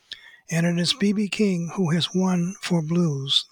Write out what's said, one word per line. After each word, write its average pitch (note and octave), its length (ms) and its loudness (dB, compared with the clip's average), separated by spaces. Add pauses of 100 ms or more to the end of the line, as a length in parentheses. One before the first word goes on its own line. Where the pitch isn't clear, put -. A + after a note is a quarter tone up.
(500)
And E3 140 0
it F3 160 2
is E3+ 140 0
B G3+ 180 2
B G3+ 160 -2
King F3+ 460 -2
who F#3 160 0
has E3 240 0
won F#3 460 0
for F3 200 0
blues D3+ 720 0